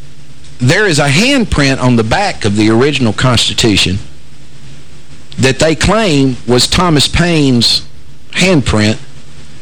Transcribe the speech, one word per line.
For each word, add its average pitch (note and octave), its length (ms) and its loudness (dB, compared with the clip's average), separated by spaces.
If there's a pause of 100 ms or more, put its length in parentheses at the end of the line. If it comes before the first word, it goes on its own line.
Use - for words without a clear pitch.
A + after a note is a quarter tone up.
(580)
there F3 280 2
is D#3 120 0
a C#3+ 100 2
handprint D#3 760 2
on B2+ 140 4
the A2+ 80 2
back E3+ 400 -2
of G2+ 120 0
the G#2+ 120 4
original A#2+ 460 2
Constitution G#2+ 840 0 (1400)
that C3 200 2
they D#3+ 160 2
claim C#3 640 2 (100)
was B2 200 4
Thomas E3 420 2
Paine's D3 800 2 (460)
handprint A2 680 2 (640)